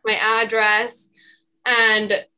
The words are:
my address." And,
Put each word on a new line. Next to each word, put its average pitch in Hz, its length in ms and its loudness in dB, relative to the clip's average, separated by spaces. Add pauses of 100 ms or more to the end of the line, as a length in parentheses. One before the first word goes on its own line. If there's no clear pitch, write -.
my 214 100 0
address." 220 920 -2 (560)
And, 214 600 2 (120)